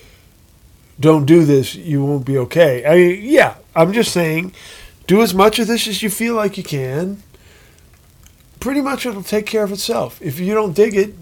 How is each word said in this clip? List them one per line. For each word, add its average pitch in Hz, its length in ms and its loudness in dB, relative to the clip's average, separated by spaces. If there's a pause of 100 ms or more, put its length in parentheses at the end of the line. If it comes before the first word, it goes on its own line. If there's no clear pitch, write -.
(1000)
don't 151 280 4
do 165 180 6
this, 139 300 2
you 160 300 -4
won't 139 200 -2
be 135 140 -2
okay. 127 480 2
I 156 100 4
mean, 180 260 4
yeah, 226 340 2 (180)
I'm 165 180 2
just 220 200 0
saying, 170 400 -2 (540)
do 202 160 4
as 190 120 0
much 214 240 4
of 233 80 0
this 220 200 -2
as 202 160 -8
you 214 80 -2
feel 233 240 -4
like 208 220 -4
you 190 80 -10
can. 151 580 -6 (1400)
Pretty 277 200 -4
much 262 260 -4
it'll 202 160 -8
take 208 240 -4
care 214 160 -2
of 202 80 -4
itself. 156 520 -6
If 151 180 -8
you 185 140 -2
don't 214 200 -2
dig 208 220 2
it, 202 260 0